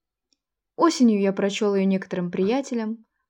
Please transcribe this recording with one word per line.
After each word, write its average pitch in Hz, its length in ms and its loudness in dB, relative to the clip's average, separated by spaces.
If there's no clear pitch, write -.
Осенью 247 460 4
я 196 100 2
прочел 202 440 0
ее 196 100 2
некоторым 185 460 -2
приятелям, 226 720 -4